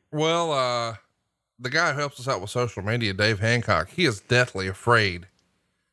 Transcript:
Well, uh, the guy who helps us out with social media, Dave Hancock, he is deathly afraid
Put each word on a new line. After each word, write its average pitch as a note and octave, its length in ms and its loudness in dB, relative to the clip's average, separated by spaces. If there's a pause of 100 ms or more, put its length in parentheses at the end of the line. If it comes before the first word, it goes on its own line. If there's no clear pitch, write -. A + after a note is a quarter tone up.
(120)
Well, D#3+ 400 0
uh, A#2+ 440 -2 (600)
the B2 120 -8
guy D#3+ 240 2
who C#3+ 60 -6
helps C#3+ 200 -6
us B2 80 -10
out A#2+ 140 -2
with G2+ 80 -8
social A#2+ 340 -2
media, G#2+ 300 0
Dave G#2 260 0
Hancock, A2 520 0
he F3 140 0
is A2 140 0
deathly A#2+ 480 0
afraid F#2+ 600 2 (640)